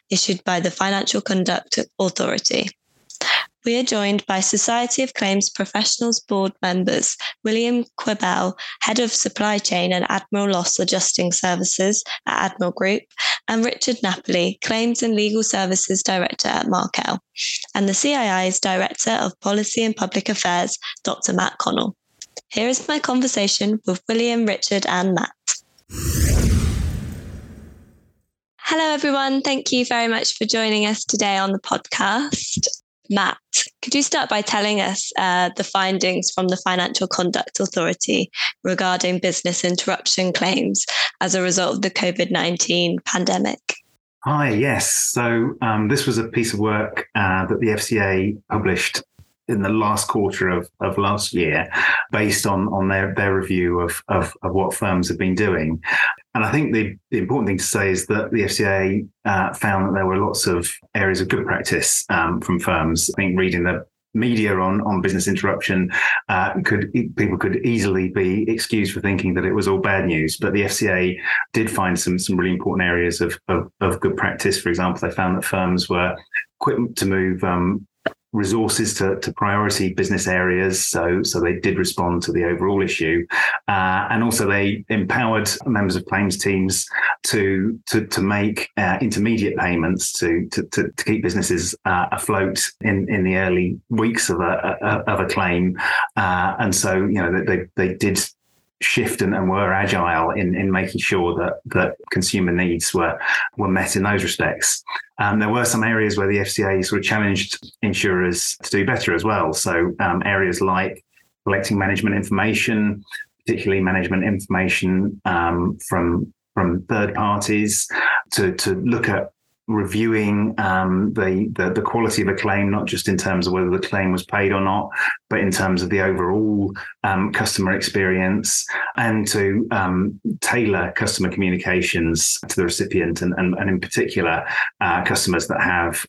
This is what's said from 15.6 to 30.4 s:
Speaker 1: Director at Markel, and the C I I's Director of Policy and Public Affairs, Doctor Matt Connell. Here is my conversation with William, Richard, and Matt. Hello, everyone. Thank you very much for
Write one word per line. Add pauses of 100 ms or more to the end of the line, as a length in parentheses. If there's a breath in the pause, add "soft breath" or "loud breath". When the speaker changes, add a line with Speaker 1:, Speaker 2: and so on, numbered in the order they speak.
Speaker 1:
Director
at
Markel, (560 loud breath)
and
the
C
I
I's
Director
of
Policy
and
Public
Affairs, (240 loud breath)
Doctor
Matt
Connell. (540)
Here
is
my
conversation
with
William,
Richard,
and
Matt. (3250)
Hello,
everyone.
Thank
you
very
much
for